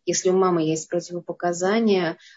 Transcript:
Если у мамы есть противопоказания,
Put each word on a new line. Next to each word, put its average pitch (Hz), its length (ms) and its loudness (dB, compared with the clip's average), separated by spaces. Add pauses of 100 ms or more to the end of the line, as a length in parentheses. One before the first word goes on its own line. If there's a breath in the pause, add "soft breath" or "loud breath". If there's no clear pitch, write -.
Если 180 240 0
у 185 60 4
мамы 180 260 2
есть 160 260 -2
противопоказания, 175 1300 -2 (180 soft breath)